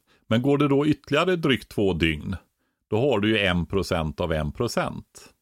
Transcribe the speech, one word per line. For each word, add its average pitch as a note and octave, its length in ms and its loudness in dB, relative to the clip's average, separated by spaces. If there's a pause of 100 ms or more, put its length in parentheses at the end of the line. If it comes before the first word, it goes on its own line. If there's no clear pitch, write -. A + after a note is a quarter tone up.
(280)
Men A2+ 140 2
går C#3 160 2
det C#3+ 100 2
då C#3 200 2
ytterligare D#3 480 0
drygt D#3 340 0
två G2 240 0
dygn, E2 420 -2 (540)
då G#2+ 80 0 (140)
har G#2+ 80 2
du G#2+ 100 2
ju A2 100 2
en F2 260 2
procent E2+ 560 -2
av E2 120 -2
en D2+ 180 -2
procent. B2 540 -4 (360)